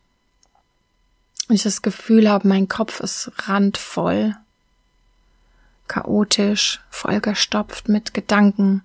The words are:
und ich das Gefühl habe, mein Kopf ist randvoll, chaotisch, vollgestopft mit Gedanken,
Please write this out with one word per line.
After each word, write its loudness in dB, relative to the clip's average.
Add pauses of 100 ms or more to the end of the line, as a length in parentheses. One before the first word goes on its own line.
(1500)
und 4
ich 2
das -4
Gefühl 4
habe, 2
mein 2
Kopf -6
ist -4 (160)
randvoll, -2 (1500)
chaotisch, -2
vollgestopft -4
mit 0
Gedanken, 2